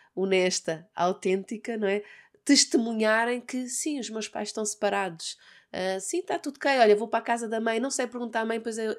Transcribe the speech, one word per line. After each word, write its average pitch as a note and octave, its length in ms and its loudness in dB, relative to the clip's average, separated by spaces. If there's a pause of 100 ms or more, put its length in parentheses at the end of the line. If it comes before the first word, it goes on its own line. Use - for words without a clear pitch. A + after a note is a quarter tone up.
(140)
honesta, F#3 800 0
autêntica, G3 840 -2
não G#3+ 100 0
é? G3+ 160 0 (420)
Testemunharem A#3 960 2
que, B3+ 280 -8
sim, D4 320 -4
os G#3+ 100 -8
meus A3 180 -6
pais G#3+ 200 -8
estão A3 160 -6
separados. G3 720 -4 (340)
Ah, F#3+ 280 -4
sim, E4+ 220 -4
tá - 160 -4
tudo C#4+ 180 -8
ok, C#4+ 140 2 (100)
olha, G#3+ 160 10
vou G#3+ 120 -2
para A3+ 120 0
a - 20 -4
casa A#3 260 -2
da A3+ 120 -2
mãe, A3+ 200 0
não C4+ 100 -2
sei B3+ 160 -2
perguntar A#3 340 -6
à A3 40 0
mãe, A3+ 160 -2
pois A3+ 160 -6
eu, A3 220 -4